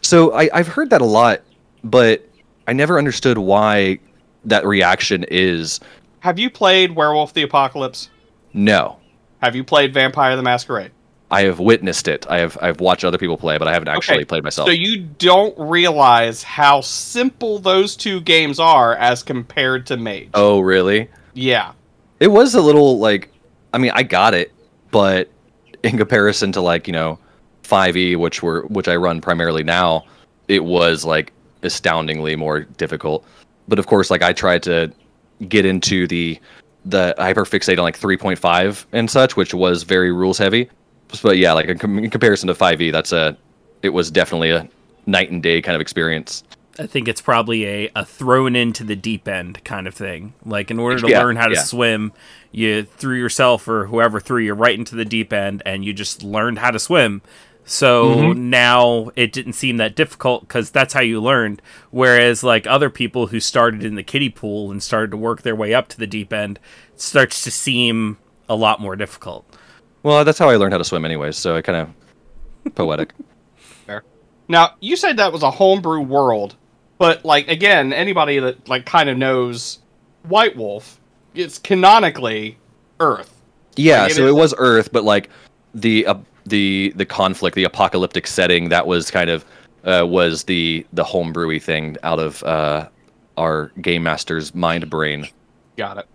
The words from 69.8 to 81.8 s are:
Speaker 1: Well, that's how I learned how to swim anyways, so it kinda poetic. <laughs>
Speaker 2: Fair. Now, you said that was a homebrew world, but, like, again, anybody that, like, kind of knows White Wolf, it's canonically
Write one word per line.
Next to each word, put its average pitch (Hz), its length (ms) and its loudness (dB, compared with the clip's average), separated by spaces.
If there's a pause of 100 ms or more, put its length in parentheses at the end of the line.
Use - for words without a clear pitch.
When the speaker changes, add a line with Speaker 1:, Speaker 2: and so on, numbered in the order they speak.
Speaker 1:
Well, 147 220 4
that's 151 160 2
how 156 100 6
I 120 60 6
learned 98 160 2
how 98 60 0
to 85 80 -2
swim 82 180 -4
anyways, 78 320 -6
so 85 220 -2
it 80 80 -4
kinda 82 240 -4 (840)
poetic. 78 400 -4 (260)
<laughs> - 160 -20 (300)
Speaker 2:
Fair. 104 180 -14 (440)
Now, 170 320 4
you 247 160 -4
said 349 220 -2
that 190 160 0
was 156 100 -4
a 135 80 2
homebrew 190 480 2
world, 127 560 0 (420)
but, 165 260 2
like, 147 260 2
again, 165 440 2
anybody 156 460 0
that, 127 280 -6
like, 127 180 -4
kind 156 240 2
of 127 80 -2
knows 123 640 -4 (440)
White 208 320 2
Wolf, 107 440 -10 (360)
it's 165 240 -8
canonically 160 1000 2 (440)